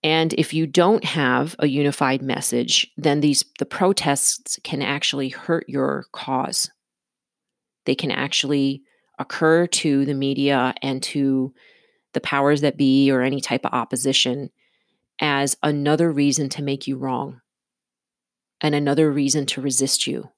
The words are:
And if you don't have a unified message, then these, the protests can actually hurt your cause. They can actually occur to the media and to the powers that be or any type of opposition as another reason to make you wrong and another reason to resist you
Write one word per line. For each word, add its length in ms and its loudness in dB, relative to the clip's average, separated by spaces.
And 320 2
if 180 0
you 140 0
don't 360 4
have 560 0
a 80 0
unified 540 0
message, 760 -2
then 220 2
these, 220 2
the 60 -2
protests 960 0
can 200 -6
actually 480 -2
hurt 360 -4
your 460 -2
cause. 580 -4
They 80 2
can 160 -4
actually 720 0
occur 480 2
to 380 0
the 80 -2
media 680 0
and 220 -4
to 500 0
the 80 -2
powers 400 2
that 160 0
be 340 4
or 120 2
any 180 0
type 240 -4
of 80 -4
opposition 800 -2
as 420 0
another 500 2
reason 380 0
to 120 -8
make 240 -6
you 120 -4
wrong 420 -6
and 140 0
another 360 2
reason 360 0
to 160 -6
resist 440 0
you 320 -8